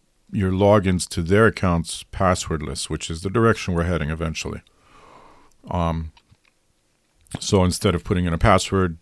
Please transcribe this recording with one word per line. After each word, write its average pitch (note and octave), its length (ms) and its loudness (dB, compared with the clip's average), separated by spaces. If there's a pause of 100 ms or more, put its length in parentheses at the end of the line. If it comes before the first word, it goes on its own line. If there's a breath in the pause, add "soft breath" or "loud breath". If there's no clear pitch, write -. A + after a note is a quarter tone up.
(320)
your F#2+ 180 0
logins F#2+ 580 4
to - 140 -6
their G2+ 240 4
accounts E2+ 680 -2
passwordless, E2+ 800 -2
which D#2 180 -6
is E2 140 -8
the F#2+ 80 -6
direction A2+ 420 0
we're E2+ 120 0
heading D#2 260 -2
eventually. D#2+ 520 -6 (1080 soft breath)
Um, E2 400 -2 (1300)
so G2 240 2
instead F2+ 320 2
of E2 80 -4
putting F2+ 220 -2
in E2+ 80 -2
a E2 60 -2
password, F#2 640 0